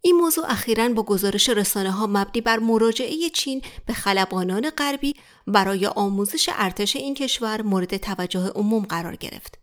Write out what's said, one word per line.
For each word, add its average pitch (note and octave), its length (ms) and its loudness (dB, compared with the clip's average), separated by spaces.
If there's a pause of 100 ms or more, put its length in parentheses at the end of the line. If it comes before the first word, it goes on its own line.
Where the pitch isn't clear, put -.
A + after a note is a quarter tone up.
این F4 140 6
موضوع E4 360 2
اخیراً A3+ 380 2
با A3 140 0
گزارش G3+ 460 2
رسانه‌ها G3+ 580 0
مبنی G3+ 340 0
بر A3+ 180 2
مراجعهٔ A3+ 720 2
چین C4+ 320 -4 (240)
به A#3+ 80 -4
خلبانان F#3+ 760 0
غربی C#4+ 460 -2 (320)
برای G3 380 2
آموزش G3+ 680 0
ارتش G3+ 420 -2
این C#4 180 -4
کشور A#3 480 -4
مورد F#3+ 360 0
توجه F#3 500 -4
عموم G#3 360 0
قرار E3+ 320 -6
گرفت. - 480 -14